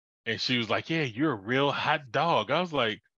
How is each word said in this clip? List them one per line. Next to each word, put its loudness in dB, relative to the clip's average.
and -2
she 0
was -2
like, 0
"Yeah, 0
you're 0
a 0
real 0
hot -2
dog." 2
I 2
was -4
like, 0